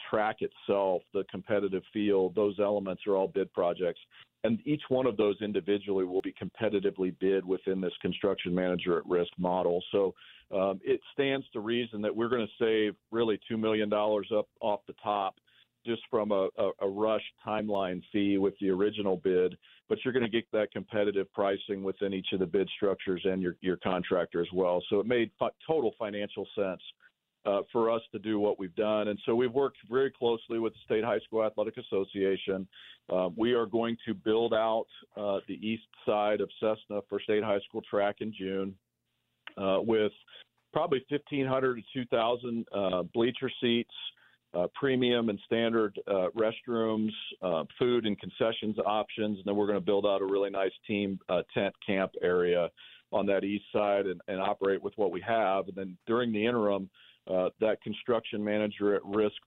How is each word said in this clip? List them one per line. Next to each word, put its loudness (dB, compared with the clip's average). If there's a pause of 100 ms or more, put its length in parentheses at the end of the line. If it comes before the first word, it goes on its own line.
track 0
itself, 0 (100)
the -2
competitive -2 (100)
field, 2
those 2
elements 0
are 2
all 2
bid -2
projects. 0 (440)
And 2
each -2
one 2
of 0
those 2
individually 0
will 0
be -8
competitively -2
bid 2
within -2
this -2 (100)
construction -2
manager 0
at -6
risk 0
model. 0 (120)
So, 0 (360)
um, 0
it 0 (140)
stands -2
to -6
reason -4
that -2
we're 0
gonna -2 (100)
save 2 (160)
really 2 (100)
two -2
million 2
dollars 2
up 0 (120)
off 0
the -14
top -2 (500)
just -2
from 0
a, 2 (100)
a, 2 (100)
a 0
rush 0 (240)
timeline -2
fee 2
with 2
the 2
original 0
bid, 2 (320)
but 0
you're 0
gonna 0
get -4
that 0
competitive -2
pricing -2
within -4
each -4
of -2
the 2
bid 0
structures -2
and 0
your, -2
your -2
contractor -2
as -4
well. 2
So 2
it 0
made 0
fi-, 0 (140)
total 0
financial -6
sense, -2 (600)
uh, 2 (120)
for 2
us 0 (100)
to -8
do 0
what 2
we've -8
done. 2
And -2
so 4
we've 2
worked 0 (120)
very 2
closely -2
with -2
the -20
State 2
High 0
School 0
Athletic -2
Association. -2 (440)
Uh, 2
we 2
are 2
going 0 (100)
to -2
build 2
out, 2 (300)
uh, -2
the -8
east -6 (180)
side 2
of 0 (120)
Cessna -2
for -4
State 0
High 0 (100)
School -8
track 0
in -6
June, -4 (800)
uh, 2
with 2 (600)
probably 0
fifteen -2
hundred 0
to -12 (100)
two -6
thousand, 0
uh, 0 (100)
bleacher 0 (100)
seats, 2 (640)
uh, 0
premium 2
and -2
standard, 2
uh, 2
restrooms, 0 (320)
uh, 0 (120)
food 2
and -2
concessions -2 (100)
options. -2
And -16
then 0
we're 2
gonna 0
build 2
out 2
a 0
really 0
nice 0 (160)
team, -2 (100)
uh, 2 (100)
tent -2 (100)
camp 0 (100)
area 2 (400)
on 0
that 2
east -4
side 2
and, -4
and -4
operate 0
with -6
what 2
we -4
have. 2
And -10
then -8
during 2
the 2
interim, 2 (420)
uh, 2 (100)
that 2
construction -2
manager 2
at -2
risk 0 (100)